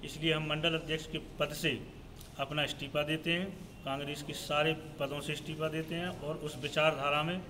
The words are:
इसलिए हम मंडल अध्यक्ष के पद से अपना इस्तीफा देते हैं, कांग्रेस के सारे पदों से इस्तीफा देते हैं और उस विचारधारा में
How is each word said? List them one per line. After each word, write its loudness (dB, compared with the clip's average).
इसलिए 2
हम 2
मंडल 4
अध्यक्ष 0
के -4
पद -2
से 0
अपना 0
इस्तीफा 0
देते 0
हैं, 2
कांग्रेस -2
के -6
सारे 4
पदों -2
से -2
इस्तीफा -2
देते -2
हैं -4
और -2
उस -6
विचारधारा 4
में 0